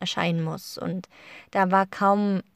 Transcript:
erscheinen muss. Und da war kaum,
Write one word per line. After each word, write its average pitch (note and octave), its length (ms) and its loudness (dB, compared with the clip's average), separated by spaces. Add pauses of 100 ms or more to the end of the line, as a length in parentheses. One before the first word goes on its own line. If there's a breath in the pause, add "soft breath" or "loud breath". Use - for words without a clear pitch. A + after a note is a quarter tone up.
erscheinen E3+ 420 -2
muss. D#3+ 360 -8
Und E3+ 300 -6 (440 loud breath)
da F#3+ 180 2
war F#3+ 160 4
kaum, G3+ 560 2 (140)